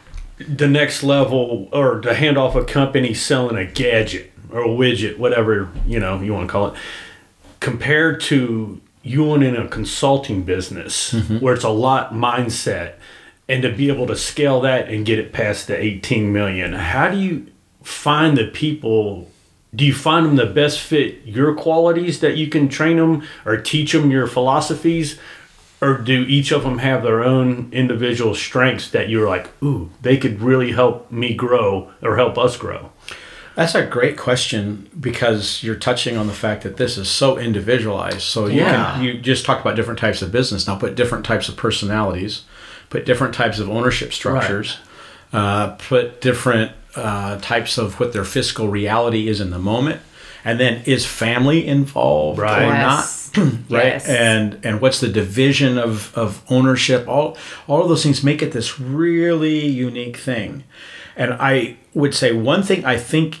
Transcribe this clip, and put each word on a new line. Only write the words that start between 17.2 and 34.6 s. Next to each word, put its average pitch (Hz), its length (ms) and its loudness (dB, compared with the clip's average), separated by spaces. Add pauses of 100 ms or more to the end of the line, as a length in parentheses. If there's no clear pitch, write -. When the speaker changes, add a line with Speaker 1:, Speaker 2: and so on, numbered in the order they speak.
Speaker 1:
find 151 540 2
the 110 80 2
people? 110 840 -2 (460)
Do 135 100 2
you 135 80 4
find 160 320 2
them 147 120 4
the 120 100 4
best 143 320 0
fit 139 460 0
your 131 280 2
qualities 165 680 2
that 143 160 2
you 151 100 -2
can 147 220 2
train 156 280 2
them 160 260 2 (220)
or 113 120 0
teach 151 340 -2
them 147 180 4
your 131 180 2
philosophies? 151 920 0 (640)
Or 139 160 2
do 123 300 2
each 139 260 2
of 143 100 0
them 127 160 -2
have 131 240 0
their 113 200 2
own 127 500 2
individual 120 600 0
strengths 123 580 0
that 107 180 0
you're 110 180 2
like, 92 220 -4 (120)
"Ooh, 110 280 -2 (120)
they 127 160 4
could 110 240 -2
really 127 300 2
help 120 400 2
me 117 240 -2
grow 120 540 2 (120)
or 107 140 0
help 113 220 2
us 123 200 2
grow"? - 320 -10 (640)
Speaker 2:
That's 165 200 0
a - 80 2
great 131 340 0
question, 104 720 -2 (120)